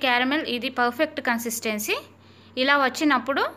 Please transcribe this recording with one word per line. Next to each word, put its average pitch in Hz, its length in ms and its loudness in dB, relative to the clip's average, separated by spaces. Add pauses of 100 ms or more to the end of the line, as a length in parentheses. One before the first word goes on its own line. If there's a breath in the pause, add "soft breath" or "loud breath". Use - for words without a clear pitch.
క్యారమెల్ 262 420 2 (100)
ఇది 247 140 -4
పర్ఫెక్ట్ 254 580 -2
కన్సిస్టెన్సీ. 233 680 -2 (640 loud breath)
ఇలా 277 280 4
వచ్చినప్పుడు 269 580 0 (140)